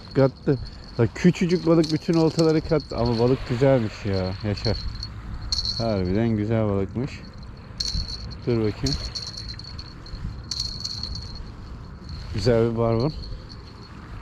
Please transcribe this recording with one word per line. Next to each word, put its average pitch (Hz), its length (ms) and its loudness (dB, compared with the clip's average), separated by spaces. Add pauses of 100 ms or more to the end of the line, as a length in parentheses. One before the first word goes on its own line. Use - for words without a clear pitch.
(160)
kattı. 135 440 2 (400)
La 117 80 6
küçücük 170 600 4
balık 160 260 6
bütün 160 200 0
oltaları 160 480 4
kattı. - 360 0
Ama 120 220 2
balık 127 200 6 (100)
güzelmiş 123 560 4
ya. 95 260 2 (160)
Yaşar. 104 300 0 (1000)
Harbiden 107 520 2
güzel 110 400 2
balıkmış. 98 500 -2 (1300)
Dur 120 100 4
bakayım. 110 380 0 (3500)
Güzel 117 380 4
bir 113 60 -2
barbun. 117 360 2 (1080)